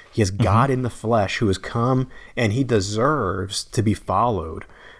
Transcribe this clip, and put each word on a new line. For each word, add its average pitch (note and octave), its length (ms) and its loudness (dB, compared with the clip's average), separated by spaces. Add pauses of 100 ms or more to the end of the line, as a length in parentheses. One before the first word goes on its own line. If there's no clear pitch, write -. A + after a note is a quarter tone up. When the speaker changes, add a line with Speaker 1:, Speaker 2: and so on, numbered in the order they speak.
(120)
Speaker 1:
he A2+ 100 0
is F#2+ 80 2
Speaker 2:
Mm-hmm. G2 140 0
Speaker 1:
God A2 260 4
in B2+ 120 0
the B2 80 -2
flesh A2 480 0
who A2 100 0
has F#2+ 100 2
come, B2+ 520 -2 (260)
and A2+ 180 2
he C3 120 0
deserves G#2 1000 0
to - 180 -4
be G2+ 140 2
followed." F#2+ 680 -2 (340)